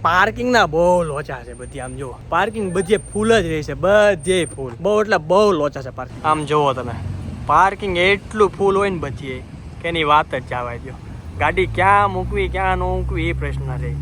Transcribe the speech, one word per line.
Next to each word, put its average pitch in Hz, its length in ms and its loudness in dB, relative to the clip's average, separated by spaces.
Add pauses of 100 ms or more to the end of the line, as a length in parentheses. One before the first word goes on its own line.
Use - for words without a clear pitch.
પાર્કિંગના 214 640 4
બહુ 175 380 4
લોચા 143 400 -6
છે 120 100 -14
બધી, 123 260 -14
આમ 127 160 -10
જુઓ 131 200 -10 (140)
પાર્કિંગ 196 440 0
બધે 190 240 2
ફૂલ 214 440 2
જ 170 40 -2
રહે 160 180 -2
છે, 147 100 -8
બધે 185 720 2
ફૂલ, 131 260 -10 (100)
બહુ 208 200 2
એટલે 208 160 2
બહુ 185 340 4
લોચા 143 300 -2
છે 131 80 -10
પાર્કિંગ. 123 360 -12
આમ 151 200 2
જુઓ 143 280 2
તમે, 123 180 -6 (560)
પાર્કિંગ 190 500 2
એટલું 196 520 2
ફૂલ 190 280 0
હોય 202 120 2
ને 185 80 -2
બધે 135 460 -8 (380)
કે 170 60 -6
એની 170 160 -2
વાત 151 320 4
જ 127 140 -4
જવા 120 260 -6
દો. 123 180 -12 (460)
ગાડી 175 260 0
ક્યાં 196 460 2
મૂકવી, 185 380 -4
ક્યાં 185 280 -2
ન - 20 -4
મૂકવી 180 500 -2
એ 170 40 -4
પ્રશ્ન 69 480 -6
રહે 71 200 -6